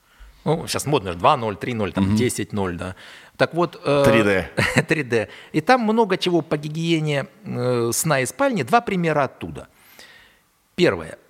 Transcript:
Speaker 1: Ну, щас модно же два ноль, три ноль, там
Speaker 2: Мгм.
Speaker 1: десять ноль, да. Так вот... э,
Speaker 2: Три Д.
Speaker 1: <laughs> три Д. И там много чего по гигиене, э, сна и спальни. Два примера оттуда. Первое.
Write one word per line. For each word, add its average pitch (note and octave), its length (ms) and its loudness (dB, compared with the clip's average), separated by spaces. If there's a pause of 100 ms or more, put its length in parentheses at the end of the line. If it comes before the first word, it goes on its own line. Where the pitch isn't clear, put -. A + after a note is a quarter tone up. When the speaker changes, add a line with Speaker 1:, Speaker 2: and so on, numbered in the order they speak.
(440)
Speaker 1:
Ну, E3 240 -2
щас - 180 -4
модно A2+ 260 0
же E2+ 60 -8
два C3 180 4
ноль, A2 200 -4
три B2 180 -6
ноль, G2+ 180 -2
там G2 120 0
Speaker 2:
Мгм. G2 120 2
Speaker 1:
десять A#2+ 360 -2
ноль, F#2+ 240 -2
да. F#2 180 -8 (420)
Так - 180 0
вот... E3+ 300 -2
э, C#3+ 220 2
Speaker 2:
Три A2+ 160 6
Д. F#2+ 340 0
Speaker 1:
<laughs> - 320 0
три D#3+ 140 0
Д. A#2 260 -2 (240)
И D3+ 80 0
там B3+ 220 4
много G#3+ 340 2
чего E3+ 260 0
по D3+ 140 -4
гигиене, D#3 720 -2 (180)
э, B2 480 -2
сна C#3+ 280 0
и B2+ 60 0
спальни. C4 380 0
Два A#3 160 2
примера E3+ 440 0
оттуда. - 420 -8 (1080)
Первое. F#2+ 440 0 (120)